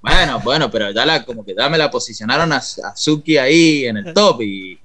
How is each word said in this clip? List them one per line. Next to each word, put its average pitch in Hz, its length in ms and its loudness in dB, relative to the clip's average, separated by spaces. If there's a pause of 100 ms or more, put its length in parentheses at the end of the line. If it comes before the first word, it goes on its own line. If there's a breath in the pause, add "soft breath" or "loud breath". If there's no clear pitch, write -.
bueno, 147 400 2
bueno, 127 300 0
pero 107 220 -2
ya 113 120 0
la, 151 200 0
como 113 200 -12
que 95 100 -10
ya 120 140 0
me 160 80 0
la 151 140 2
posicionaron 123 640 -2
a, 139 60 2
a - 380 -10
Suki 151 420 0
ahí 151 480 4
en 110 120 -4
el 160 160 -8
top 190 280 4
y 95 420 -8